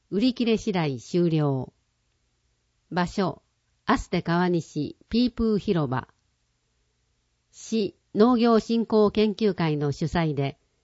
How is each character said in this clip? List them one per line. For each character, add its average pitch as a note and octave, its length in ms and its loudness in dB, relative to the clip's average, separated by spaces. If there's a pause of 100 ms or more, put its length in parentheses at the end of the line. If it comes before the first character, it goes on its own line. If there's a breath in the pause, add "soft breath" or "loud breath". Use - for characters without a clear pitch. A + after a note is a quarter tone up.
売 G3 120 -2
り B3 120 2
切 A#3+ 120 -4
れ A3 120 2
次 E3+ 160 -4
第 D3 260 -2
終 F3 300 0
了。 C#3+ 440 0 (1160)
場 F3 160 -2
所、 F3+ 380 -4 (420)
ア B3+ 140 2
ス - 100 -10
テ C#3 140 -2
川 F3 260 0
西 D#3 480 -4 (120)
ピ A#3+ 180 2
ー A#3+ 40 -2
プ A3 260 0
ー - 20 -
広 D#3 320 -2
場。 - 160 -6 (1500)
市 - 440 -6 (180)
農 A#3 220 4
業 A3+ 220 4
振 A3+ 260 -2
興 G#3+ 260 2
研 G#3+ 220 2
究 G#3 200 0
会 D#3+ 220 -2
の D3 160 -2
主 E3 140 -4
催 D#3+ 280 -2
で、 C#3 240 -4 (260)